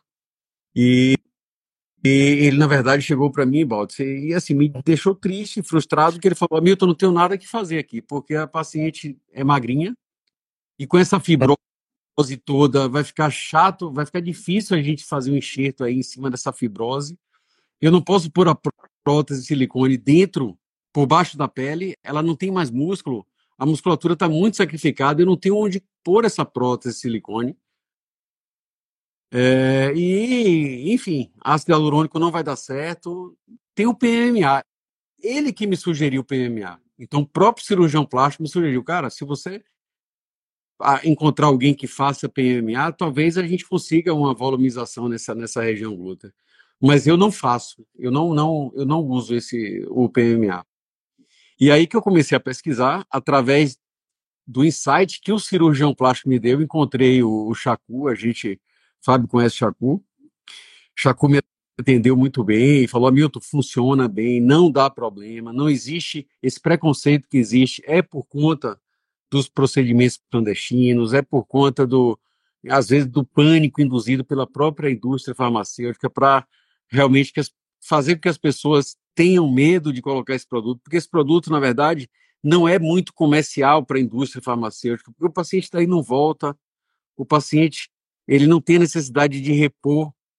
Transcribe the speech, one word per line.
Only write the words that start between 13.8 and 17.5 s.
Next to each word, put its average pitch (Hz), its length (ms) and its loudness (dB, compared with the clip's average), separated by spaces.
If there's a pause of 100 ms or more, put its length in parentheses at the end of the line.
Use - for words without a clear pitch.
vai 143 140 -6
ficar 175 160 -6
difícil 180 560 -4
a 156 40 2
gente 143 220 -4
fazer 135 280 -4
um 143 60 0
enxerto 135 460 -6
aí 123 120 -2
em 127 80 -2
cima 131 260 -10
dessa 127 240 -6
fibrose. 127 640 -8 (640)